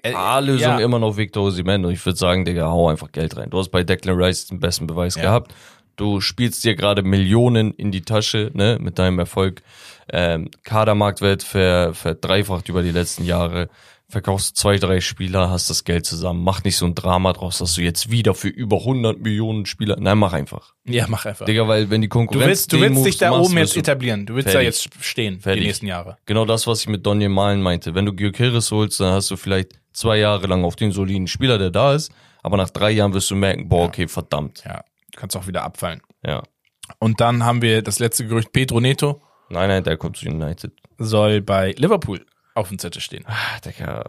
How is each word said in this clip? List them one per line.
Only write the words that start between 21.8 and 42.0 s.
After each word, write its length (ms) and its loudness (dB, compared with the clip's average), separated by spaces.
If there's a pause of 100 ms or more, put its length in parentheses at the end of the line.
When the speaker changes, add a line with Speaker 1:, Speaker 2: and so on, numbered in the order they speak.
Speaker 2:
wenn 120 2
die 80 0
Konkurrenz 340 2
Speaker 1:
Du 60 4
willst, 240 0
du 40 2
Speaker 2:
den 60 6
Speaker 1:
willst 120 4
Speaker 2:
Moves 160 4
Speaker 1:
dich 80 -2
da 120 4
Speaker 2:
machst, 140 6
Speaker 1:
oben 100 2
Speaker 2:
wirst 200 2
Speaker 1:
jetzt 120 0
Speaker 2:
du 40 2
Speaker 1:
etablieren. 340 -2
Du 100 -8
willst 140 0
da 40 4
Speaker 2:
fertig. 140 4
Speaker 1:
jetzt 220 -4 (160)
stehen 340 -4
Speaker 2:
Fertig. 220 0
Speaker 1:
die 60 0
nächsten 200 -4
Jahre. 380 -8
Speaker 2:
Genau 200 2
das, 220 0
was 140 0
ich 80 -6
mit 160 -4
Daniel 240 2
Malen 320 2
meinte. 340 -2
Wenn 100 2
du 80 -2
Gyökeres 580 0
holst, 280 0
dann 140 2
hast 180 0
du 60 -6
vielleicht 340 -2 (220)
zwei 240 0
Jahre 300 2
lang 160 2
auf 120 -2
den 160 0
soliden 360 -2
Spieler, 320 0
der 120 0
da 240 2
ist. 160 -4 (320)
Aber 140 0
nach 140 0
drei 200 2
Jahren 220 2
wirst 180 0
du 40 -4
merken, 340 0
boah, 140 4
Speaker 1:
Ja. 40 4
Speaker 2:
okay, 200 -4
verdammt. 580 -6
Speaker 1:
Ja, 180 -14 (280)
du 80 -20
kannst 180 -10
auch 100 -10
wieder 160 -4
abfallen. 380 -8 (220)
Speaker 2:
Ja. 200 -6 (560)
Speaker 1:
Und 200 0
dann 260 2
haben 180 2
wir 180 4
das 180 -4
letzte 280 -2
Gerücht, 240 -2
Pedro 280 0
Neto 440 0 (260)
Speaker 2:
Nein, 200 0
nein, 140 2
der 140 0
kommt 200 -8
zu 100 -10
United. 440 -6 (280)
Speaker 1:
soll 420 2
bei 360 0
Liverpool 460 0 (320)